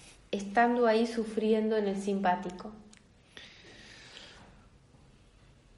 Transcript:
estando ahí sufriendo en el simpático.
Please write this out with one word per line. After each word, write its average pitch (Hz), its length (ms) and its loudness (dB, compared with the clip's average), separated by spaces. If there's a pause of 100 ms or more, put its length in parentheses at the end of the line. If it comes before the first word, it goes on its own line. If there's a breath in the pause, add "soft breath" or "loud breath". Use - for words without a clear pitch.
(320 loud breath)
estando 240 560 2
ahí 226 200 4
sufriendo 220 680 0
en 208 120 0
el 196 140 -2
simpático. 196 680 -2 (3000 loud breath)